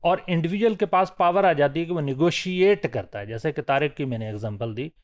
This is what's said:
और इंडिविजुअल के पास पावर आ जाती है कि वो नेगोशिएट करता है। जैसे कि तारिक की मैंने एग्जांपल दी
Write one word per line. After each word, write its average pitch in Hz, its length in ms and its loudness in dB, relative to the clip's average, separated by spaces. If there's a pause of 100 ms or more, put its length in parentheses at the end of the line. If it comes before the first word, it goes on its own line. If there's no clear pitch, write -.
और 185 240 0
इंडिविजुअल 185 460 0
के 202 120 0
पास 185 320 0
पावर 180 280 4
आ 175 60 6
जाती 143 280 2
है 170 60 -4
कि 170 60 -6
वो 170 80 -2
नेगोशिएट 180 880 2
करता 107 320 -6
है। 101 80 -8
जैसे 113 260 -6
कि 147 100 -6
तारिक 143 320 0
की 147 100 -4
मैंने 113 260 -4
एग्जांपल 107 440 -6
दी 139 180 -10 (120)